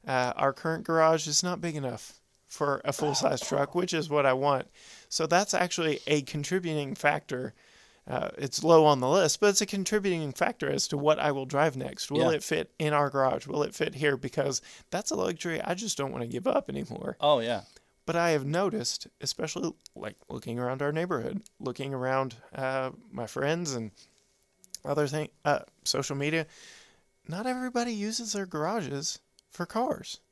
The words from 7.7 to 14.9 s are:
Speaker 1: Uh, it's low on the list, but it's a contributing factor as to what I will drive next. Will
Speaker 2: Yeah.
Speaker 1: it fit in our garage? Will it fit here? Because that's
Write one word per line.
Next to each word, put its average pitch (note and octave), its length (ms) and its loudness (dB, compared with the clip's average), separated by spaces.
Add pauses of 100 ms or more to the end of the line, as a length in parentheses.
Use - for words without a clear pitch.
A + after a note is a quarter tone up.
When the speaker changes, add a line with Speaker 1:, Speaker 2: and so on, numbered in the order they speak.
Speaker 1:
Uh, - 300 -2
it's C#3 260 -4
low D#3+ 220 10
on D3 160 8
the B2+ 80 2
list, F3 300 4
but G#3 100 6
it's G3 120 4
a G#3 60 0
contributing F#3+ 640 -2
factor F3 400 -2
as C#3 160 -2
to D3+ 100 -2
what D3+ 220 4
I C#3+ 120 2
will C3+ 140 -2
drive C#3 320 2
next. C3+ 320 -8
Will C3 220 4
Speaker 2:
Yeah. D3+ 60 2
Speaker 1:
it - 60 -6
fit - 360 -2
in D3+ 140 2
our C#3+ 160 4
garage? C3+ 360 2
Will D3 180 -2
it - 120 -4
fit C#3+ 200 -2
here? C#3 220 2
Because C3+ 440 -2 (280)
that's G3 220 -4